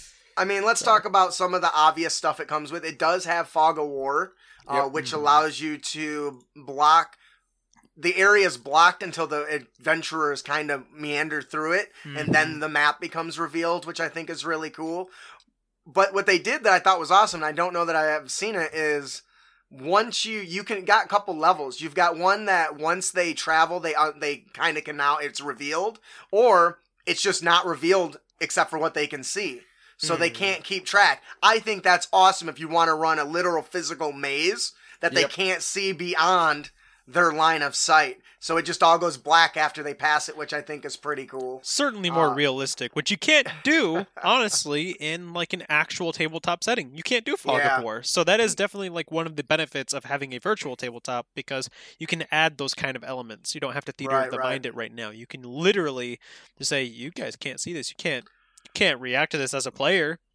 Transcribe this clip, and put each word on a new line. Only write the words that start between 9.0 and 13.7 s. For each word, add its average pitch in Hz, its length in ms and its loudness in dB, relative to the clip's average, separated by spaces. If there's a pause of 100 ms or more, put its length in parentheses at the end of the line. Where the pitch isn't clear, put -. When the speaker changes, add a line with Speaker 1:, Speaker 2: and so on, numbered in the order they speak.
Speaker 1:
until 165 240 -4
the 147 180 -4
adventurers 151 960 -4
kind 147 300 -4
of 135 200 -6
meander 151 500 -4
through 156 320 -4
it, 208 180 -2 (120)
and 147 300 -4
then 156 180 4
Speaker 2:
Mm-hmm. 151 100 -12
Speaker 1:
the 156 80 -2
map 147 320 2
becomes 165 360 -8
revealed, 165 480 -4